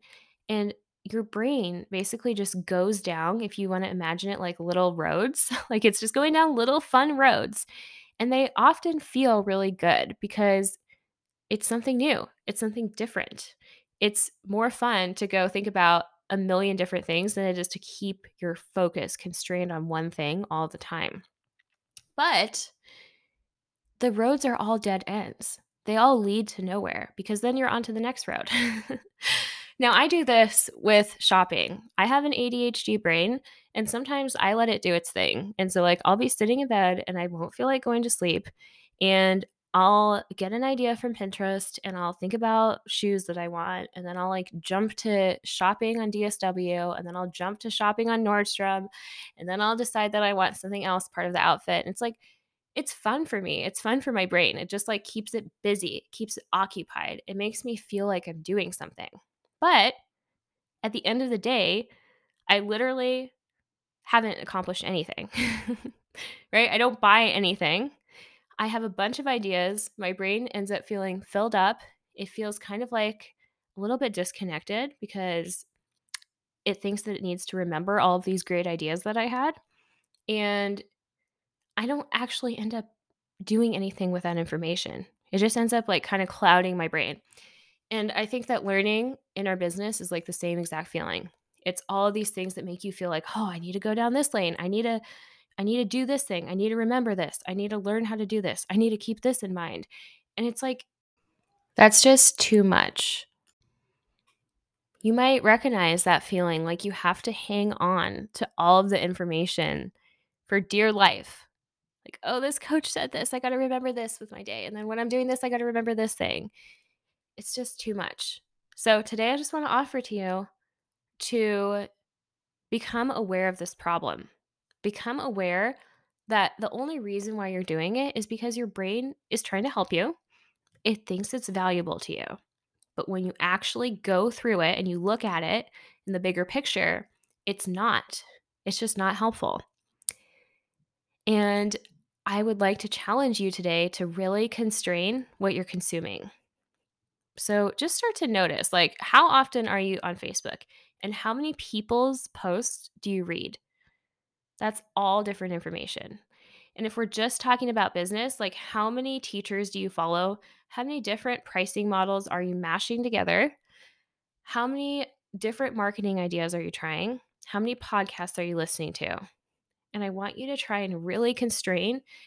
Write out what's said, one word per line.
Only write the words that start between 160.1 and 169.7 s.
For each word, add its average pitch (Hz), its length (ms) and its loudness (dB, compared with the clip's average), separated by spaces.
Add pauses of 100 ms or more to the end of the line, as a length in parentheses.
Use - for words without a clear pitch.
How 247 140 -8
many 294 160 -6
different 226 460 -4
pricing 202 420 -2
models 196 400 2
are 180 140 -2
you 180 140 -2
mashing 180 480 -2
together? 196 520 2 (840)
How 240 240 -4
many 277 400 -4 (320)
different 226 380 -4
marketing 202 440 -2
ideas 175 360 -2
are 170 60 -4
you 170 100 -6
trying? 175 500 -6 (240)
How 208 140 -6
many 233 160 -2
podcasts 196 640 -4
are 175 40 -4
you 175 120 -4
listening 160 380 -4
to? - 360 -8 (640)